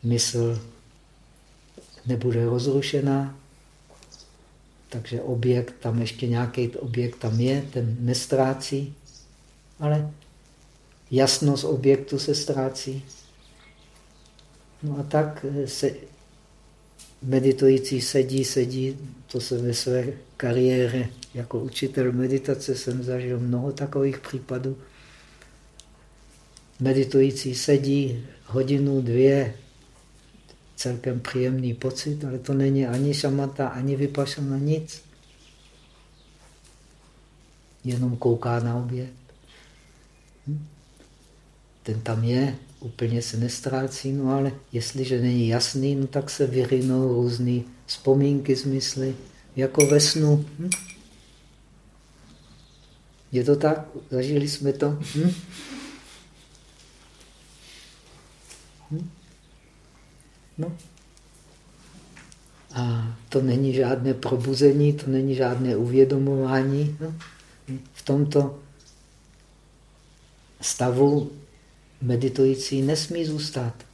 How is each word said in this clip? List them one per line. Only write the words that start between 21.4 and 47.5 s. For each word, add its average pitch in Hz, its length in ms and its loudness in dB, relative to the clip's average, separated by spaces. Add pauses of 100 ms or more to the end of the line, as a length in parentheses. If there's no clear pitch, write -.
učitel 131 540 -2
meditace 131 600 -2
jsem 127 280 -4
zažil 123 380 -4
mnoho 123 320 -2
takových 139 460 -2
případů. 131 600 -8 (2000)
Meditující 135 720 2
sedí 139 720 0 (200)
hodinu, 135 560 0
dvě, 127 520 4 (1300)
celkem 120 380 -4
příjemný 127 540 -2
pocit, 147 500 -4
ale 131 140 -6
to 139 160 -4
není 135 320 4
ani 135 280 0
šamata, 139 540 -2
ani 135 280 -2
vypašana, 139 600 -2
nic. 156 440 -2 (2750)
Jenom 123 320 -2
kouká 117 440 0
na 117 160 -2
objekt. 123 460 -6 (1200)
Hm? 147 200 -8 (1160)
Ten 110 180 -4
tam 113 240 -2
je, 131 320 2 (240)
úplně 117 420 -2
se - 140 -6
nestrácí, 131 760 -4
no 135 220 0
ale 139 180 0 (200)
jestliže 127 480 -2
není 120 280 2
jasný, 131 460 0
no 135 120 0
tak 139 240 -4
se 143 160 0
vyrynou 127 680 2
různý 120 500 0 (220)